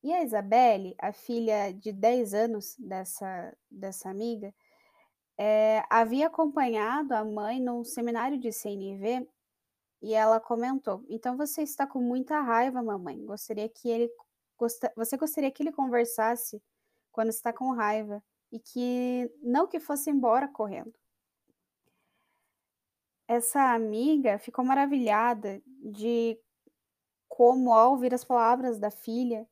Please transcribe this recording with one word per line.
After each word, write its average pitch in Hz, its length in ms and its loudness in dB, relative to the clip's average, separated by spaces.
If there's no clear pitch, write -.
E 285 100 -4
a 349 120 2
Isabelle, 214 720 2
a 202 160 -6
filha 220 580 -2
de 208 220 -10
dez 214 400 2
anos 214 460 -2
dessa, 190 760 -10
dessa 190 400 -12
amiga, 208 440 -6
é, 214 500 4
havia 233 380 4
acompanhado 277 880 0
a 214 100 0
mãe 214 380 -4
num 240 220 -4
seminário 240 560 -4
de 233 120 -4
C - 180 -8
N 196 280 -8
V 240 320 -4
e 214 140 -4
ela 220 240 6
comentou: 233 680 -4
"Então 247 300 -6
você 294 240 -4
está 285 240 -4
com 269 160 -6
muita 254 400 -2
raiva, 247 400 0
mamãe. 196 420 -6
Gostaria 208 460 -8
que - 180 -10
ele 233 240 0
gosta-, 233 380 -2
você 226 200 -4
gostaria 285 360 -2
que 285 100 -10
ele 311 100 -2
conversasse 233 920 -2
quando 220 180 0
está 233 240 -4
com 262 180 -4
raiva 214 500 -2
e 226 80 -12
que 247 720 -4
não 269 240 2
que 330 120 -6
fosse 294 300 -6
embora 262 380 2
correndo." 220 460 -8
Essa 240 480 2
amiga 226 640 0
ficou 247 260 -6
maravilhada 240 1000 0
de 226 680 -4
como, 247 460 6
ao 226 180 10
ouvir 254 200 2
as 247 120 -2
palavras 240 560 2
da 208 100 -2
filha 226 640 -4